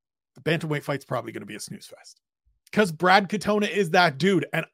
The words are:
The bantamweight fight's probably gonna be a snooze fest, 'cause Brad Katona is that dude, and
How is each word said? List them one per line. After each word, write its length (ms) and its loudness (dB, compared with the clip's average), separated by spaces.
The 80 -20
bantamweight 400 -2
fight's 240 -6
probably 260 -6
gonna 140 -12
be 80 -14
a 60 -14
snooze 260 -16
fest, 340 -20
'cause 220 0
Brad 380 4
Katona 400 -2
is 200 -2
that 280 4
dude, 340 2
and 220 -4